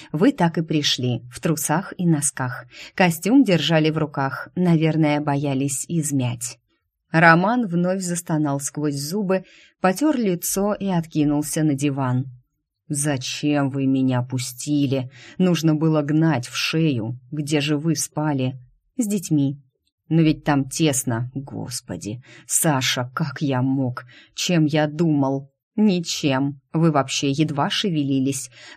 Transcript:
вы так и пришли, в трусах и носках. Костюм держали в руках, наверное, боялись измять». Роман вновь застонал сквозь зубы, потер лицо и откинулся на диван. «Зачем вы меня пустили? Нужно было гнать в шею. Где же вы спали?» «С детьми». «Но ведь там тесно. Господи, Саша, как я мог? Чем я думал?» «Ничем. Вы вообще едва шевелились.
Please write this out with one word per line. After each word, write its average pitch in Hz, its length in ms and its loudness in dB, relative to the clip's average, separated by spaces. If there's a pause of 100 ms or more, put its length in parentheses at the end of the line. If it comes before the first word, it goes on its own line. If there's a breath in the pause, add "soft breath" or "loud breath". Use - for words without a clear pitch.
(120 loud breath)
вы 156 200 4
так 170 260 0
и 170 40 -2
пришли, 135 680 -2
в - 100 -16
трусах 160 580 -2
и 180 80 0
носках. 139 580 -2 (300 loud breath)
Костюм 196 500 4
держали 160 460 2
в 156 80 -2
руках, 143 580 -4
наверное, 156 640 2
боялись 143 640 -2
измять». 143 720 -4 (540)
Роман 180 540 4
вновь 180 340 0
застонал 156 580 -2
сквозь 147 380 -4
зубы, 185 480 -2 (380 loud breath)
потер 262 340 2
лицо 196 560 -2
и 196 160 -4
откинулся 156 760 0
на 151 120 2
диван. 135 500 -2 (640)
«Зачем 143 840 -2
вы 135 160 -2
меня 131 360 2
пустили? 131 880 -2 (280 loud breath)
Нужно 165 360 4
было 156 280 2
гнать 151 440 2
в - 100 -12
шею. 127 600 -2 (120)
Где 143 300 -2
же 147 160 0
вы 156 200 0
спали?» 135 640 -2 (380)
«С 240 100 0
детьми». 156 540 0 (480)
«Но 160 140 4
ведь 156 220 2
там 139 240 0
тесно. 127 680 -2
Господи, 110 880 -10 (240 loud breath)
Саша, 131 680 0
как 135 260 -4
я 135 220 0
мог? 131 420 -2 (300 loud breath)
Чем 170 300 2
я 151 220 2
думал?» 147 640 0 (240)
«Ничем. 151 840 0 (120)
Вы 165 180 4
вообще 139 400 0
едва 143 400 0
шевелились. 139 800 -2 (260 loud breath)